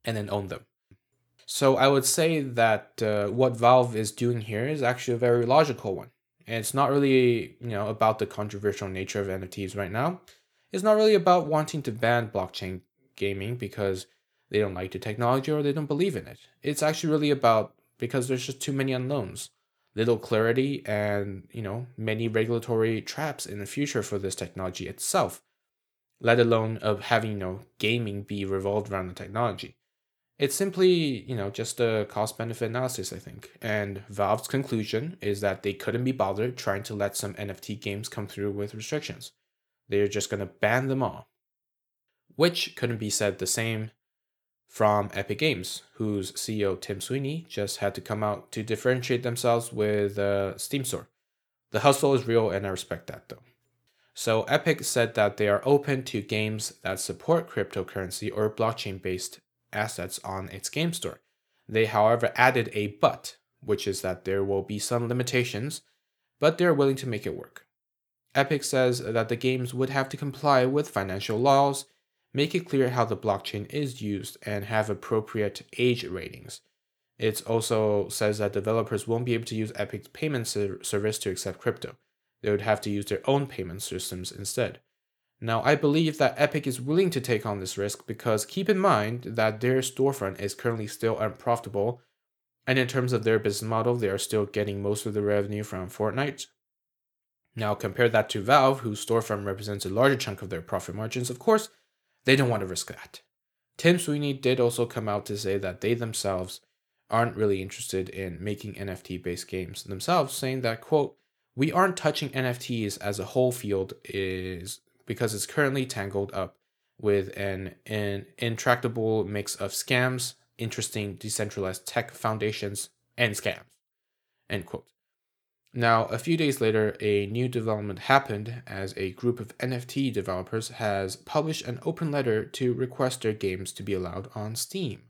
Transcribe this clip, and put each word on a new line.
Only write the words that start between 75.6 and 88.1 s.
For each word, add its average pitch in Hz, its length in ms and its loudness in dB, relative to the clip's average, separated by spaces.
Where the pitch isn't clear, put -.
age 120 280 2
ratings. - 560 -12
It 110 280 0
also 110 640 2
says 104 300 0
that 101 140 0
developers 110 540 0
won't 117 180 0
be 123 100 0
able 110 120 -2
to - 80 -8
use 110 200 -4
Epic's 104 340 -8
payment 139 380 -4
ser-, 101 360 -4
service 107 360 0
to 98 120 -2
accept 92 280 -6
crypto. - 380 -4
They 107 80 0
would 104 120 2
have 107 200 2
to 104 80 -6
use 101 160 -2
their - 220 -2
own 139 180 4
payment 92 360 -8
systems 90 500 -8
instead. 101 480 -4
Now, 113 220 0
I 143 120 6
believe 151 440 2
that 135 180 4
Epic 147 300 0
is 127 140 -4
willing 165 300 2
to 139 100 -2
take 113 260 0
on 101 140 -4
this 92 180 -6
risk 101 280 -4
because 110 380 0